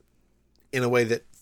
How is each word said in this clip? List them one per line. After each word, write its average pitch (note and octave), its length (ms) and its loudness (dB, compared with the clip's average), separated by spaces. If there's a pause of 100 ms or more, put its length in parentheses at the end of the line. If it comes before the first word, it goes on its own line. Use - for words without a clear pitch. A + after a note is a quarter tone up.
(720)
in B2+ 100 -2
a B2 60 0
way B2 160 2
that A2+ 200 -4 (180)